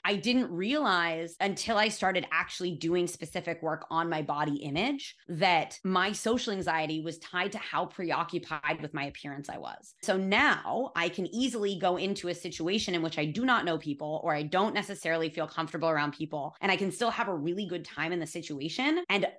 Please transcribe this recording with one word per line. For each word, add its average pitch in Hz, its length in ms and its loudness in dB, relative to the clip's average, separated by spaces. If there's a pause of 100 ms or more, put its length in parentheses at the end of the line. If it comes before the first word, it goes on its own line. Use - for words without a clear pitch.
I 202 120 2
didn't 240 340 4
realize 175 880 0
until 202 380 0
I 214 100 6
started 190 440 0
actually 180 400 -2
doing 170 340 2
specific 170 560 -6
work 160 280 -2
on 165 200 2
my 156 120 0
body 147 340 0
image 190 600 -2 (120)
that 170 560 4
my 185 280 4
social 226 400 0
anxiety 160 480 0
was 160 200 -6
tied 185 320 -2
to 202 60 -6
how 170 280 0
preoccupied 160 960 -2
with 151 100 -6
my 143 120 -2
appearance 143 440 -8
I - 100 -6
was. - 440 -12
So 190 140 2
now 196 800 2
I 170 120 2
can 180 200 -4
easily 208 500 0
go 180 180 4
into 190 320 -2
a 175 60 0
situation 180 640 -2
in 165 60 0
which 160 140 -2
I 151 100 0
do 185 180 -2
not 254 200 4
know 165 140 2
people 151 460 -4
or 156 100 4
I 147 80 0
don't 180 320 2
necessarily 165 560 0
feel 156 160 -2
comfortable 165 420 -2
around 147 260 2
people, 151 460 -6
and 196 120 4
I 185 40 4
can 190 140 0
still 226 220 0
have 220 160 -2
a 190 60 0
really 175 320 -2
good 170 180 -6
time 160 280 -4
in 180 60 0
the 160 80 -4
situation. 170 840 -2
And - 200 2 (100)